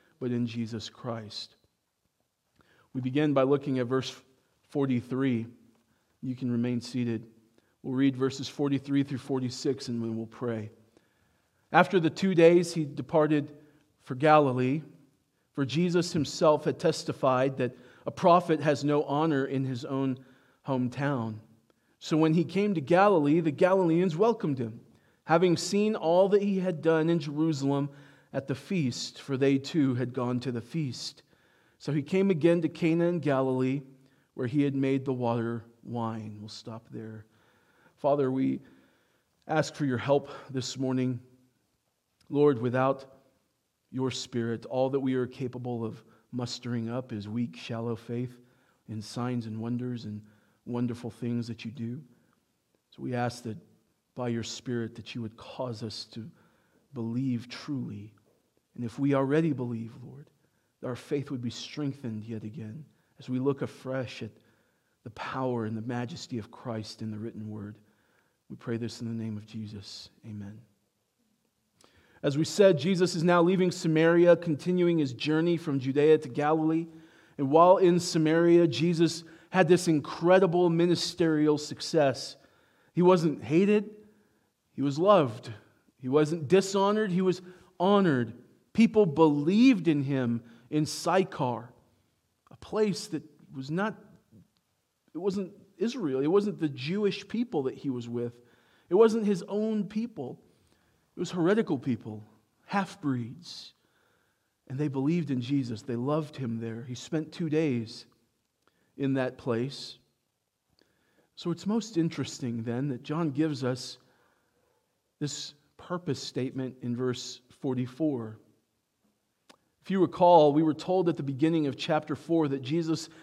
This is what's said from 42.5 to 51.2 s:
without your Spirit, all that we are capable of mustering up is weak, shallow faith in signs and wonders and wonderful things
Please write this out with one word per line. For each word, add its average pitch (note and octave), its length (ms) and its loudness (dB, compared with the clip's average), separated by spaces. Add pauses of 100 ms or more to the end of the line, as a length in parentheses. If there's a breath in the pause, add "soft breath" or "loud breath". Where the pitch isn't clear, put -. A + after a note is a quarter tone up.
without B2+ 440 0 (840)
your C3 200 -4
Spirit, A#2 560 -6
all C3 240 -2
that C#3 100 0
we C3 140 0
are B2 120 -2
capable B2 580 -8
of A2 180 -10 (300 soft breath)
mustering A#2+ 580 -6
up B2+ 220 -8
is G#2 160 -8
weak, A#2+ 280 -6
shallow A#2 400 -6
faith B2 440 -8 (480 soft breath)
in A2 120 -10
signs A#2+ 460 -6
and A2 140 -8
wonders A#2+ 440 -6
and G#2 160 -10 (460 soft breath)
wonderful A#2+ 440 -4
things A#2+ 360 -6